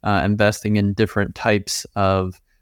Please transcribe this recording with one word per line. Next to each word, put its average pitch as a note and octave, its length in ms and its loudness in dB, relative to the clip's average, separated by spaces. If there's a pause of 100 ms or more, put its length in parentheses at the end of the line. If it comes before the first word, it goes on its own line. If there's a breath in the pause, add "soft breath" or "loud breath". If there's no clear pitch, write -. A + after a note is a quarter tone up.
uh, G2 200 2
investing G#2 520 2
in G2+ 160 2
different G#2 420 -2
types - 520 -2 (100)
of, F#2+ 440 0 (220)